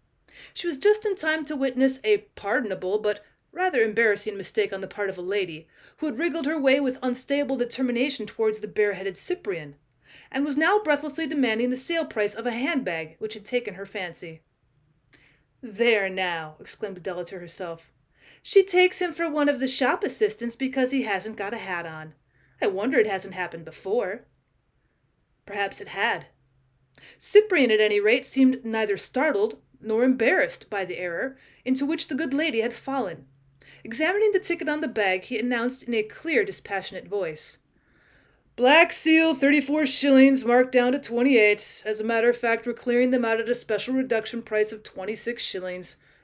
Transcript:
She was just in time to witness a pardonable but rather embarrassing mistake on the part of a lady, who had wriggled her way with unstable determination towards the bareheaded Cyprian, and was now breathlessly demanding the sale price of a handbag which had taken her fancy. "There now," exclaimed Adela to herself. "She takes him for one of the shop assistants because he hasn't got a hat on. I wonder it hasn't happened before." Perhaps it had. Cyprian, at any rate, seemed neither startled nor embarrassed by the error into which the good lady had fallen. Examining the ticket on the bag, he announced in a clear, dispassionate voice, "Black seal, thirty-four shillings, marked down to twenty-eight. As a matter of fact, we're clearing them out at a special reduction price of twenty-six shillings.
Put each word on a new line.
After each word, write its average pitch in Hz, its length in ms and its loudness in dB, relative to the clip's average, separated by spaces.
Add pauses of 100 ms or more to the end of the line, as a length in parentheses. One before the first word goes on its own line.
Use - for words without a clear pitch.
(540)
She - 140 -6
was 294 100 -2
just 415 280 4
in 403 100 -2
time 320 300 -2
to 302 100 -4
witness 262 480 2
a 208 160 4 (160)
pardonable 202 640 -2
but 208 240 -2 (280)
rather 330 320 0
embarrassing 214 520 0
mistake 196 380 -2
on 190 80 -6
the 185 60 -6
part 196 240 -4
of 190 60 -10
a 180 40 -10
lady, 180 460 -4 (300)
who 311 100 -4
had 226 100 -4
wriggled 311 300 -2
her 320 120 -2
way 269 200 4
with 254 240 0
unstable 262 520 -2
determination 240 680 -2
towards 214 360 -2
the 208 60 -8
bareheaded 190 480 -2
Cyprian, 165 600 -6 (560)
and 277 120 -2
was 285 140 -2
now 349 220 4
breathlessly 302 480 -2
demanding 247 420 0
the 254 60 -2
sale 330 280 -2
price 208 300 -2
of 233 140 -6
a 240 40 0
handbag 202 680 -4
which 214 160 -8
had 202 100 -14
taken 240 300 -4
her 196 100 -10
fancy. 170 560 -10 (1200)
"There 214 480 0
now," 170 500 -4
exclaimed - 380 -10
Adela 175 280 -6
to 190 120 -12
herself. 170 560 -10 (480)
"She - 220 6
takes 359 360 2
him 349 140 -2
for 339 160 -4
one 294 180 2
of 277 120 2
the 262 80 0
shop 269 360 0
assistants 233 520 -2
because 262 340 0
he 262 140 0
hasn't 208 340 -4
got 202 160 -8
a 226 60 -8
hat 180 260 -6
on. 156 300 -12 (440)
I 240 60 -2
wonder 208 320 0
it 214 80 6
hasn't 190 300 -6
happened 170 300 -8
before." 196 600 -4 (1200)
Perhaps 202 340 -4
it 196 100 -12
had. 196 360 -2 (960)
Cyprian, 381 500 4
at 214 100 6
any 208 200 4
rate, 214 260 4
seemed 262 400 4
neither 220 320 -2
startled 247 640 0 (180)
nor 220 240 0
embarrassed 262 680 2
by 196 140 -4
the 175 120 -8
error 180 400 -6 (260)
into 262 220 0
which 320 220 -2
the 285 80 -4
good 269 180 -2
lady 285 280 0
had 233 120 -2
fallen. 233 540 -6 (580)
Examining 349 460 0
the 381 80 2
ticket 302 300 -4
on 302 100 -2
the 302 80 -2
bag, 190 380 0
he 247 120 -6
announced 247 460 -2
in 240 100 -6
a 220 100 0
clear, 233 420 -2
dispassionate 190 600 -8
voice, 170 520 -6 (1000)
"Black 311 380 6
seal, 320 420 4
thirty-four 285 500 2
shillings, 269 600 6
marked 254 260 4
down 254 220 4
to 285 60 -2
twenty-eight. 233 840 2
As 214 140 -4
a 214 60 -4
matter 226 240 2
of 240 80 2
fact, 226 280 -2
we're 240 80 -2
clearing 247 380 2
them 247 140 2
out 226 160 0
at 220 80 -4
a 240 60 0
special 220 380 -2
reduction 233 480 -2
price 214 300 0
of 214 120 -12
twenty-six 214 600 -8
shillings. 180 540 -8 (260)